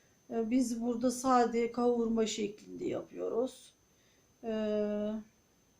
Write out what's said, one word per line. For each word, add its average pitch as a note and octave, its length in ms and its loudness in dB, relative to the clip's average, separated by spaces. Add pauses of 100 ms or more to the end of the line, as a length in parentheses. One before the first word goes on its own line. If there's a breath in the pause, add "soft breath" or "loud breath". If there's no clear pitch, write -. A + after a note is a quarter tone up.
(300 soft breath)
E, A3+ 220 -2
biz A#3+ 300 2
burada A#3+ 300 0
sade A#3+ 600 2
kavurma A#3 540 2
şeklinde F#3 600 -6
yapıyoruz. F#3 880 -4 (680 soft breath)
E, A3+ 100 -4 (1300)